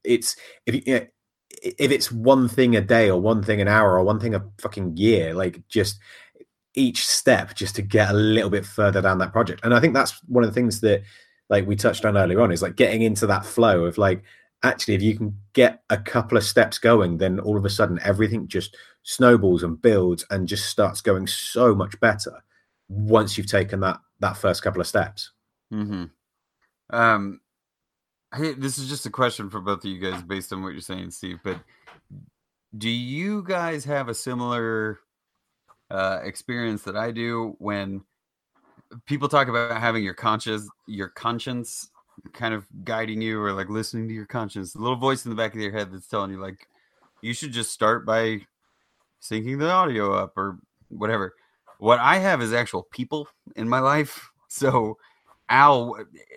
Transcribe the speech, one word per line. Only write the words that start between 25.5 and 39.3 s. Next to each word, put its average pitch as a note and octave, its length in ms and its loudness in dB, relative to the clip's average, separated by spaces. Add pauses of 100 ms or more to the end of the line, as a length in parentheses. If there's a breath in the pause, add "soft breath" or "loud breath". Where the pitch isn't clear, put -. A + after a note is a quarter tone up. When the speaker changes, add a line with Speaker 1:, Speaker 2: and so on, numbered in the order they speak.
Speaker 2:
Mm-hmm. G#2 340 -6 (840)
Um, A2 500 2 (960)
hey, D3+ 180 -4
this C3+ 260 -6
is C3+ 100 -10
just C#3+ 160 -10
a G#2 60 -10
question A2+ 400 -2
for G#2 100 -10
both F#2+ 240 -4
of - 0 -
you F#2+ 140 -8
guys F#2 240 -6
based F#2 280 -10
on F#2+ 120 -10
what F#2 100 -10
you're D#2 80 -16
saying, F2+ 300 -12
Steve, F2+ 320 -14
but F#2 160 -8 (1160 soft breath)
do G#2+ 140 -6
you D3 540 -6
guys E3+ 420 -6
have C#3 240 -4
a A2+ 60 -6
similar, A#2 840 -4 (920)
uh, F#2+ 320 -2
experience A2+ 580 -8
that G2 160 -10
I A2+ 140 -4
do A#2 480 -6
when G2 420 -6 (1040)
people C#3+ 240 -4
talk C#3 180 2